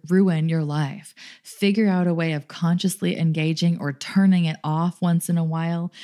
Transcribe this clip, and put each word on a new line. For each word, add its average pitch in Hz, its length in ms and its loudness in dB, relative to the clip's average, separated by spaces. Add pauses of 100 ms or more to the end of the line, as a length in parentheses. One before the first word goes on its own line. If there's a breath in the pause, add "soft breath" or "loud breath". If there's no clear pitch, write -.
ruin 175 400 2
your 160 140 0
life. 147 500 -6 (300 loud breath)
Figure 202 440 0
out 180 200 2
a 175 60 2
way 165 200 0
of 143 160 -6
consciously 175 680 -2
engaging 160 640 0
or 143 140 -6
turning 190 520 2
it 156 180 -4
off 160 380 -2
once 170 280 0
in 170 80 0
a 165 60 0
while, 170 480 -4 (120)